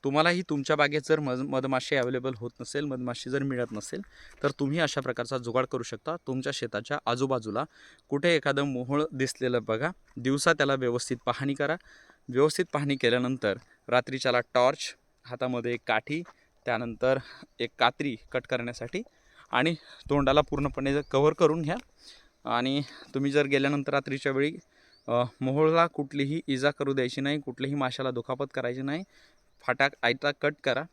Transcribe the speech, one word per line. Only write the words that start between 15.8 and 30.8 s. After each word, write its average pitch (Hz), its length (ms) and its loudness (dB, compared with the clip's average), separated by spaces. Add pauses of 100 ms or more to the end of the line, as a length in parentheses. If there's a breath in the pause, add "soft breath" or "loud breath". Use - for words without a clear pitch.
काठी, 139 340 0 (440 loud breath)
त्यानंतर 120 520 0 (420 loud breath)
एक 120 100 -2 (100)
कात्री 127 360 2 (160)
कट 127 180 -2
करण्यासाठी 120 520 -6 (500 soft breath)
आणि 156 240 2 (340 loud breath)
तोंडाला 143 320 4
पूर्णपणे 139 540 -2 (160)
कव्हर 147 220 4
करून 160 280 4
घ्या. 160 140 -2 (680 loud breath)
आणि 127 360 0 (320 loud breath)
तुम्ही 139 180 0
जर 143 140 4
गेल्यानंतर 139 460 2
रात्रीच्या 139 400 -2
वेळी, 139 260 0 (500 soft breath)
अ, 120 160 2 (180)
मोहोळला 160 460 4
कुठलीही 143 600 -4
इजा 139 240 2
करू 139 220 -2
द्यायची 127 280 -2
नाही, 143 180 -2
कुठल्याही 135 360 -6
माशाला 131 360 -2
दुखापत 131 420 -4
करायची 127 280 -4
नाही. 151 220 -4 (580 soft breath)
फाटा 131 260 2 (160)
आयता 131 280 2 (100)
कट 147 120 2 (100)
करा 135 300 0